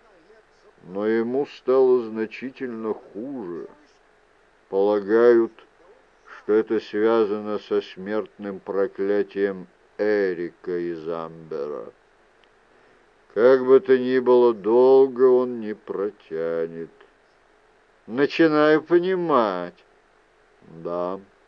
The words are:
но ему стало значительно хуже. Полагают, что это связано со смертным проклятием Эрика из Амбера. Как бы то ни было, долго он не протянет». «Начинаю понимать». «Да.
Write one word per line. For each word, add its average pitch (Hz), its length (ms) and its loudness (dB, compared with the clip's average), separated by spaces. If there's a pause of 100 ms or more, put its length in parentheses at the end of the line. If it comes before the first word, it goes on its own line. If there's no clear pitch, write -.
(840)
но 95 240 -8
ему 117 400 -2
стало 127 560 2
значительно 110 880 -8
хуже. 92 760 -12 (1000)
Полагают, 107 840 4 (720)
что - 260 -6
это 110 280 0
связано 107 800 -2
со 104 200 -4
смертным 101 800 -10
проклятием 98 1080 -4 (320)
Эрика 92 800 -4
из 85 300 -8
Амбера. 80 840 -10 (1400)
Как 127 300 4
бы 131 160 6
то 131 160 2
ни 127 220 0
было, 123 340 4
долго 123 720 4
он 127 380 2
не 107 140 -8
протянет». 82 1160 -8 (1160)
«Начинаю 151 760 2
понимать». 156 1000 -2 (1000)
«Да. 90 380 -6 (280)